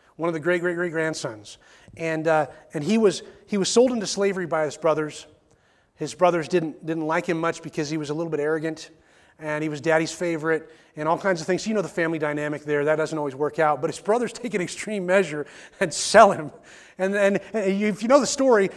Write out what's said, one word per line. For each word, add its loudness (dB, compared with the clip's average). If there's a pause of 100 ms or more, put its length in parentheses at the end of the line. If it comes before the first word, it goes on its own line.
(140)
one -4
of -2
the -4
great, 0
great, -2
great -4
grandsons. -6 (380)
And, -2
uh, 4 (280)
and -6
he 2
was, 2 (220)
he -4
was 0
sold 4
into -4
slavery -2
by -2
his -6
brothers. -2 (720)
His -8
brothers 2
didn't, -2
didn't -4
like -2
him -2
much -2
because -6
he -4
was -6
a -4
little -6
bit -4
arrogant, -4 (480)
and -6
he -4
was -8
daddy's 2
favorite, -4 (240)
and -4
all 2
kinds 0
of -8
things. -2
You -2
know 0
the -4
family -2
dynamic -4
there. 0
That 2
doesn't -2
always -4
work -4
out. 2
But -2
his -10
brothers 0
take -10
an 0
extreme -6
measure 2 (340)
and 0
sell 8
him. -6 (460)
And, 0
and, 4 (120)
and 0
if 0
you -4
know 8
the 0
story, 4